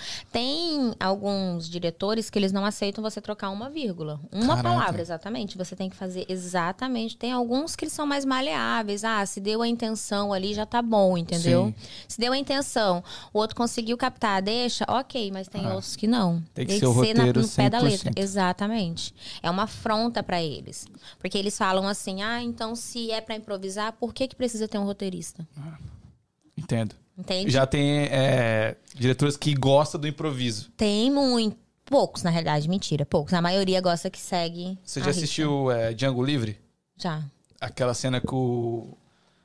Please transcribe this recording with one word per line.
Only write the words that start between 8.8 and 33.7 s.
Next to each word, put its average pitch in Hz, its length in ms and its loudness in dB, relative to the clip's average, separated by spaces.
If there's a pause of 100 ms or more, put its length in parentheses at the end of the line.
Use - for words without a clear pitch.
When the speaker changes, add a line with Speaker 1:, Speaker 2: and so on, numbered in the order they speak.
Speaker 1:
Ah, 214 200 2
se - 140 -8
deu 214 220 0
a 233 60 2
intenção 220 680 -2
ali, 196 200 -2
já 214 120 -2
tá 240 160 0
bom, 202 360 6
entendeu? 170 500 4
Speaker 2:
Sim. 214 80 -2 (340)
Speaker 1:
Se - 100 -8
deu 247 140 2
a 262 40 2
intenção, 262 640 2 (300)
o 208 80 2
outro 220 160 0
conseguiu 233 400 0
captar 240 420 0
a 190 40 2
deixa, 226 480 0
ok, 233 420 -2
mas 190 160 -8
tem 180 180 -6
Speaker 2:
Ah. 113 100 -2
Speaker 1:
outros - 200 -6
que 214 120 -2
não. 180 360 4 (100)
Speaker 2:
Tem 127 120 -4
que - 80 -2
Speaker 1:
Tem 202 60 2
Speaker 2:
ser 202 80 4
Speaker 1:
que 123 40 6
Speaker 2:
o - 20 4 (120)
Speaker 1:
ser 220 80 2
na, 226 80 6
Speaker 2:
roteiro 123 200 6
Speaker 1:
no 226 60 4
pé - 220 4
da 220 100 2
letra. 226 180 4
Speaker 2:
cem - 140 -4
por - 40 -2
cento. - 60 -2
Speaker 1:
Exatamente. 196 920 0 (280)
É - 80 0
uma 185 140 0
afronta 220 580 0
pra 180 220 -2
eles. 113 440 -8 (320)
Porque 185 180 -4
eles 202 200 -2
falam 190 300 2
assim, 196 340 -4
"Ah, 233 220 -4
então 233 320 -6
se 233 360 -6
é 220 100 -2
pra 220 140 -8
improvisar, 208 580 -6
por 226 200 -6
que 262 140 -2
que - 80 -14
precisa 226 320 -2
ter 214 100 -4
um 202 80 0
roteirista?" 185 720 -6
Speaker 2:
Ah. 151 220 -12 (800)
Entendo. 113 380 -2 (220)
Speaker 1:
Entende? 185 340 -2
Speaker 2:
Já 135 160 6
tem, 143 420 2
é, 120 680 2 (200)
diretoras 131 420 2
que 151 160 0
gostam 139 480 4
do 147 60 -4
improviso. 131 680 -4
Speaker 1:
Tem 214 360 2
muito. 247 460 2 (280)
Poucos, - 380 2
na 180 60 2
realidade. 156 380 2
Mentira, 160 380 0
poucos. 156 280 0
A 175 80 4
maioria 185 400 2